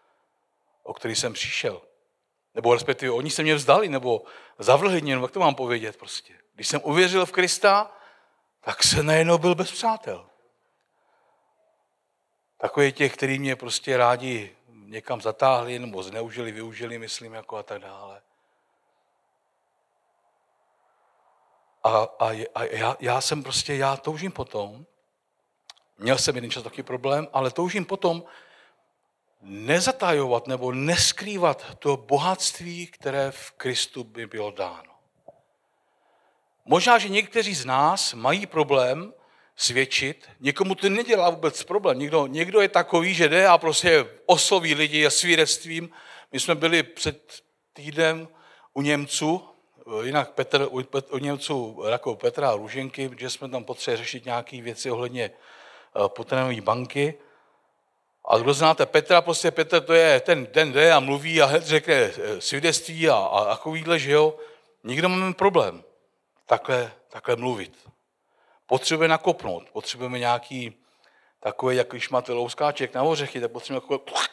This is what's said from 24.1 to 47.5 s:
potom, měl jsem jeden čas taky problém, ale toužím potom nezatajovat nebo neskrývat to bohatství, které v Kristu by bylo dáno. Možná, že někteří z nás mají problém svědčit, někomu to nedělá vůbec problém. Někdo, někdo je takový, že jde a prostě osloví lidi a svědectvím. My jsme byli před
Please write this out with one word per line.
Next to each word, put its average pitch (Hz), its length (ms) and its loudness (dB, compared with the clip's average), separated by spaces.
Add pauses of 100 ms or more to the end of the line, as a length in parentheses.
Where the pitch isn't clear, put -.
potom, 110 540 -10 (1120)
měl 123 200 0
jsem 139 160 -2
jeden 120 160 -8
čas 120 120 -8
taky 113 200 -12
problém, 135 500 -4
ale 131 180 0
toužím 180 340 -4
potom 170 400 -2 (1160)
nezatajovat 139 1080 -2
nebo 127 260 -6
neskrývat 170 1080 -2
to 143 180 0
bohatství, 170 920 -4
které 139 440 -6
v - 200 -16
Kristu - 540 -6
by 110 220 -16
bylo 104 240 -8
dáno. 92 420 -10 (1700)
Možná, 240 340 6
že 202 100 -6
někteří 202 460 -2
z 135 100 -6
nás 143 500 2
mají 143 320 -2
problém 143 680 0 (420)
svědčit, 135 720 -2 (120)
někomu 190 340 -2
to 196 140 0
nedělá 208 420 2
vůbec 165 320 -2
problém. 180 360 0
Někdo, 147 280 0
někdo 170 340 0
je 196 80 4
takový, 175 460 2
že 160 140 4
jde 180 180 6
a 175 120 8
prostě 160 480 4 (200)
osloví 165 480 4
lidi 151 320 2
a 139 40 4
svědectvím. 165 800 0 (420)
My 135 80 -4
jsme 170 140 0
byli 160 280 2
před - 600 -10 (300)